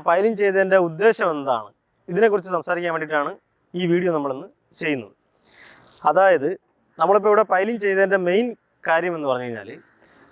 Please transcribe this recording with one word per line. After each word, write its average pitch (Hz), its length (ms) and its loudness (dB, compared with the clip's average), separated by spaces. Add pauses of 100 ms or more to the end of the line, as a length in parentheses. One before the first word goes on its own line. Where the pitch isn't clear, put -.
പൈലിംഗ് 196 340 2
ചെയ്തതിൻ്റെ 190 360 2 (100)
ഉദ്ദേശം 208 460 0
എന്താണ്, 127 360 -4 (420)
ഇതിനെക്കുറിച്ച് 196 440 0
സംസാരിക്കാൻ 175 400 -2
വേണ്ടിയിട്ടാണ് 156 360 -2 (480)
ഈ - 20 -2 (100)
വീഡിയോ 180 240 2
നമ്മളിന്ന് 143 320 -6 (340)
ചെയ്യുന്നത്. 127 320 -6 (960)
അതായത് 165 400 4 (520)
നമ്മളിപ്പോൾ 202 300 2
ഇവിടെ 208 220 4
പൈലിംഗ് 202 320 -2
ചെയ്തതിൻ്റെ 196 420 2
മെയിൻ 208 200 0 (400)
കാര്യം 170 300 0
എന്ന് 147 140 -4
പറഞ്ഞു 123 160 -2
കഴിഞ്ഞാൽ 107 220 -10 (640)